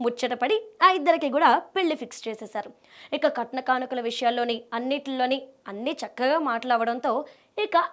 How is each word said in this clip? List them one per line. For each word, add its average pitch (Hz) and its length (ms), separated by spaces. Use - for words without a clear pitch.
ముచ్చటపడి 247 640
ఆ 370 80
ఇద్దరికి 330 380
కూడా 302 300
పెళ్లి 339 380
ఫిక్స్ - 320
చేసేశారు. 214 440
ఇక 294 240
కట్న 247 240
కానుకల 254 400
విషయాల్లోని 240 720
అన్నిటిలోని 262 760
అన్నీ 226 280
చక్కగా 262 320
మాట్లాడడంతో 240 840
ఇక 349 300